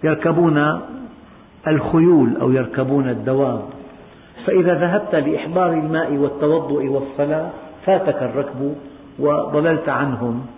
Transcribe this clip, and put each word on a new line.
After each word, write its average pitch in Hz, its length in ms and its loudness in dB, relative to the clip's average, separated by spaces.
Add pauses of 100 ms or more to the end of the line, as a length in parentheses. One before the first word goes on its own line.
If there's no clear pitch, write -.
يركبون 156 760 2 (840)
الخيول 156 760 4
أو 127 100 2
يركبون 131 580 0
الدواب، 123 520 0 (840)
فإذا 175 280 4
ذهبت 175 420 0
لإحضار 160 580 0
الماء 160 400 -2
والتوضؤ 143 720 0
والصلاة 143 640 -2 (360)
فاتك 185 380 2
الركب 139 520 -4 (440)
وضللت 151 680 0
عنهم. 123 560 -2 (120)